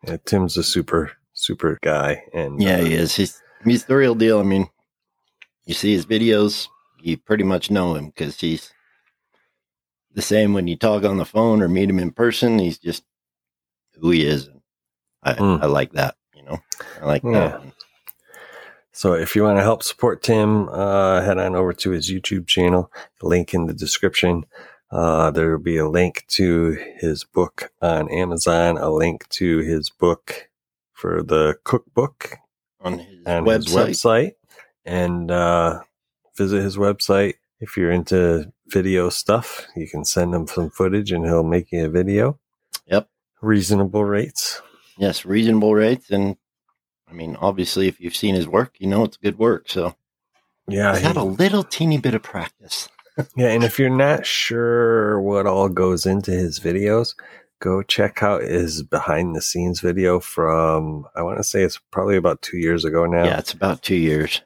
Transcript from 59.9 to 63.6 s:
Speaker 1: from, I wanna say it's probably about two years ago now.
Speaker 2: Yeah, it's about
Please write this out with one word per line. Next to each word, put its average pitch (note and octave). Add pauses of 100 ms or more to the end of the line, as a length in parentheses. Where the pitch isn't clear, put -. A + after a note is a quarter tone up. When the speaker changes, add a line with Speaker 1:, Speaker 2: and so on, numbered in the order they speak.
Speaker 1:
from, D#2+
I E2
wanna F2+
say -
it's F2 (120)
probably G2
about E2
two -
years E2+
ago D#2+
now. E2+
Speaker 2:
Yeah, -
it's -
about F#2